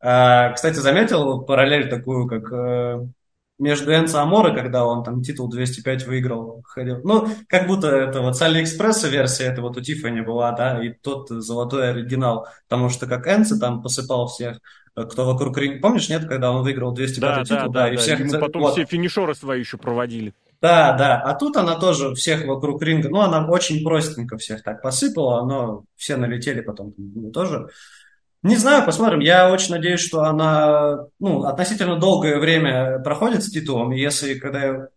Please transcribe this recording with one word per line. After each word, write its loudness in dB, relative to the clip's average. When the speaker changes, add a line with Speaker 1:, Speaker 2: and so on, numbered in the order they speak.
Speaker 1:
А, 6
кстати, -2
заметил 2
параллель 2
такую, -4
как, -8
э, -4
между 0
Энцо 2
Аморе, 4
когда 0
он -2
там -4
титул -6
двести -4
пять -4
выиграл, -4
ходил. -8
Ну, 2
как 2
будто 0
это 0
вот 0
с -2
Алиэкспресса 2
версия, 0
это -4
вот -8
у -6
Тиффани -6
была, -2
да, -2
и -6
тот -8
золотой -4
оригинал. -2
Потому 0
что -6
как -6
Энцо 4
там -2
посыпал -4
всех, -10
э, -8
кто -4
вокруг -2
ринга. -4
Помнишь, 2
нет, -4
когда 0
он 0
выиграл -4
двести -4
пятый 0
Speaker 2:
Да, -8
Speaker 1:
титул, -2
Speaker 2:
да, 0
Speaker 1:
да, 2
Speaker 2:
да, 0
Speaker 1:
и -2
Speaker 2:
да. -2
Speaker 1:
всех 0
Speaker 2:
Ему -2
Speaker 1:
за-, 0
Speaker 2:
потом -2
Speaker 1:
вот. -
Speaker 2:
все 2
финишёры -2
свои -6
ещё -8
проводили. -6
Speaker 1:
Да, 6
да. 4
А -2
тут -4
она 2
тоже 0
всех -2
вокруг -4
ринга. 0
Ну, 0
она 2
очень 0
простенько -2
всех -10
так -10
посыпала, 0
но -4
все -6
налетели -4
потом -12
на -14
неё -12
тоже. -6
Не 6
знаю, 4
посмотрим. 2
Я 8
очень 0
надеюсь, 0
что -2
она, 2
ну, 0
относительно -2
долгое 4
время 2
проходит -2
с -8
титулом, -4
и -2
если, -2
когда, -4